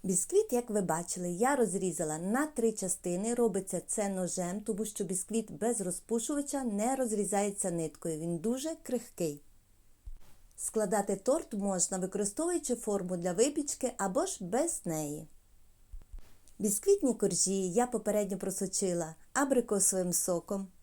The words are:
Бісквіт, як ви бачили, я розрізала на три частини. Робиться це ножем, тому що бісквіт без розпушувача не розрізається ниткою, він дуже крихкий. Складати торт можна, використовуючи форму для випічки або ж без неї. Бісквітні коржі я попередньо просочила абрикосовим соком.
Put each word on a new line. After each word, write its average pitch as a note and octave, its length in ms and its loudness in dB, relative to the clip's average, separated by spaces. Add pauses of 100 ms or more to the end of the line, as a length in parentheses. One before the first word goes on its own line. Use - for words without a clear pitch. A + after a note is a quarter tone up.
Бісквіт, A3+ 500 2
як A#3+ 160 0
ви G#3 120 2
бачили, F3 480 -2
я A#3 260 4
розрізала F3+ 640 0
на G#3+ 280 2
три A3+ 260 2
частини. G3 600 -2
Робиться G3 540 0
це G3+ 220 0
ножем, F#3 520 -2
тому G#3+ 240 -2
що G#3+ 180 -6
бісквіт G#3 480 -2
без A3+ 300 -2
розпушувача C4 840 -2
не A3+ 320 0
розрізається G#3 760 0
ниткою, D#3+ 480 -2
він E3+ 180 -2
дуже C4 460 -2
крихкий. E3+ 580 -4 (1160)
Складати G#3 580 0
торт D4 380 0
можна, G3 440 0
використовуючи A#3 760 -2
форму G3 420 -2
для F3 160 -2
випічки C#4 640 2
або G3 280 2
ж - 180 -6
без B3+ 420 0
неї. D#3 420 -4 (1300)
Бісквітні B3 540 4
коржі F#3 580 2
я A#3+ 160 4
попередньо G#3 500 0
просочила F#3 760 -2 (180)
абрикосовим A3 800 4
соком. F#3+ 540 0 (160)